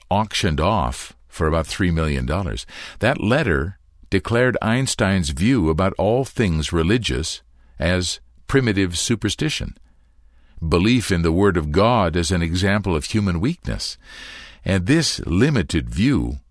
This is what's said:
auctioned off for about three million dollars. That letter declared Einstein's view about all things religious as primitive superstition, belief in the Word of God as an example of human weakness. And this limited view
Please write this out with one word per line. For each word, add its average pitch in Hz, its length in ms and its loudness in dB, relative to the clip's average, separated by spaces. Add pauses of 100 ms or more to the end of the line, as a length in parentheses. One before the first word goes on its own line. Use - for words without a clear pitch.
(120)
auctioned 98 500 0
off 82 520 -2 (140)
for - 200 -2
about 80 180 0
three 90 240 -2
million 76 380 0
dollars. 80 400 -4 (320)
That 127 200 0
letter 98 600 0 (320)
declared 117 500 2
Einstein's 98 720 0
view 90 360 2
about 87 300 0
all 113 260 0
things 82 480 -2
religious 85 720 0 (380)
as 90 400 -2 (260)
primitive 98 540 0
superstition, - 760 -4 (920)
belief 104 420 4
in 85 120 2
the 82 80 4
Word 92 260 4
of 73 140 0
God 95 440 4
as 87 140 0
an 90 140 2
example 95 520 0
of 76 100 -2
human 95 340 0
weakness. - 580 -4 (680)
And 92 220 0
this 147 400 0
limited 90 640 0
view 69 480 0 (140)